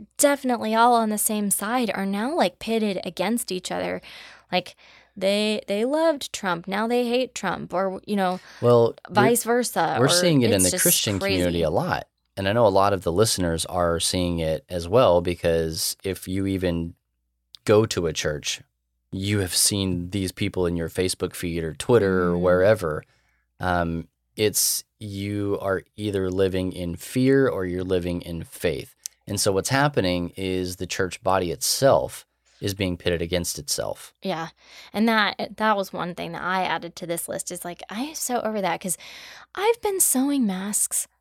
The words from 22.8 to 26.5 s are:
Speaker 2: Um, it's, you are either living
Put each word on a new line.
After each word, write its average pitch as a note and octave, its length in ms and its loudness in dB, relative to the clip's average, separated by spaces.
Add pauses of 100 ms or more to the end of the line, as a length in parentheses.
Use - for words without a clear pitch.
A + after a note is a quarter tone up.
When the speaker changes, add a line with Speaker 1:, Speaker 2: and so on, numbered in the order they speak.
Speaker 2:
Um, E2+ 500 -2 (260)
it's, - 480 0 (160)
you G2+ 640 -4
are F#2+ 220 0 (120)
either G2 340 -2
living F#2 440 0